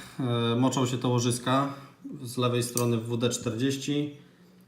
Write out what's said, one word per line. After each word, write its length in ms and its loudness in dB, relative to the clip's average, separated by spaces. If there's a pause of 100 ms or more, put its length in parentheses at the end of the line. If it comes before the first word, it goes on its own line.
(200)
e, 360 2
moczą 300 4
się 120 -2
te 100 0
łożyska. 640 2 (500)
Z 140 -8
lewej 260 2
strony 340 2
w 100 -4
W 100 -4
D 120 2
czterdzieści, 880 -2 (500)